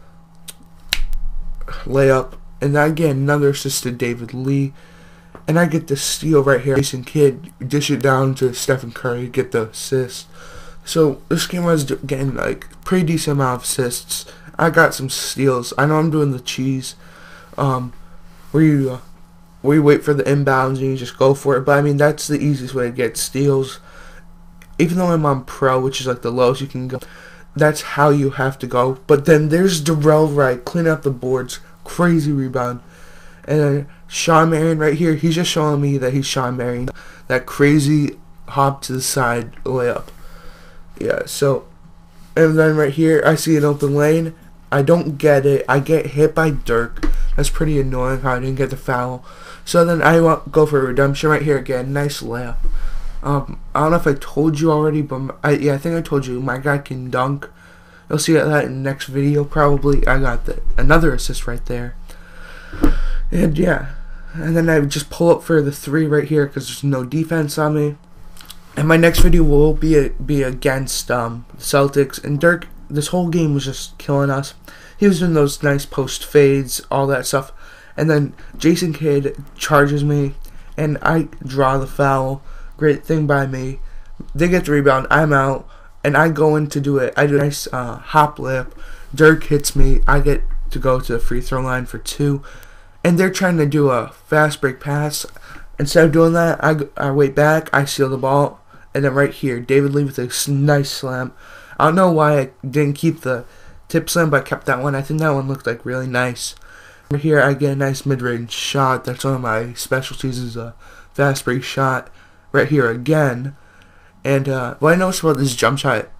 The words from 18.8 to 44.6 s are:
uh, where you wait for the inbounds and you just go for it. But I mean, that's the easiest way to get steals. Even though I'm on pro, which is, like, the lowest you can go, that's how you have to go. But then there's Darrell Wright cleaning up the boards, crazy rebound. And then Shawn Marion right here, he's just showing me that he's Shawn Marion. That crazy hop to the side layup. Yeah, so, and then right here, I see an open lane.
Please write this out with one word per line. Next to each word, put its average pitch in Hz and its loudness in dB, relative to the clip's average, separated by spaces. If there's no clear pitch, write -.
uh, 127 -10
where 143 4
you 156 4
wait 147 4
for 147 0
the 139 0
inbounds 135 0
and 131 -6
you 135 -2
just 123 -12
go 135 4
for 139 0
it. 127 0
But 143 4
I 143 2
mean, 143 2
that's 147 0
the 147 0
easiest 131 -2
way 123 0
to 120 -4
get 113 -4
steals. 135 0
Even 170 2
though 180 0
I'm 165 2
on 131 0
pro, 131 0
which 135 -4
is, 127 -8
like, 123 -4
the 120 -4
lowest 123 0
you 135 -8
can 127 -8
go, 127 -10
that's 151 2
how 147 2
you 139 2
have 135 -4
to 123 -8
go. 127 0
But 143 4
then 156 4
there's 170 2
Darrell 156 2
Wright 135 0
cleaning 165 0
up 156 -4
the 139 -2
boards, 127 -4
crazy 165 0
rebound. 127 -4
And 151 0
then 143 0
Shawn 165 2
Marion 160 0
right 151 2
here, 160 2
he's 160 0
just 175 -2
showing 151 0
me 139 0
that 127 -2
he's 139 -2
Shawn 123 -4
Marion. 123 -6
That 127 -2
crazy 147 2
hop 139 0
to 131 -10
the 131 -6
side 120 -4
layup. 123 -4
Yeah, - -2
so, - -2
and 156 4
then 156 4
right 147 2
here, 160 4
I 156 4
see 156 0
an 143 2
open 143 0
lane. 160 2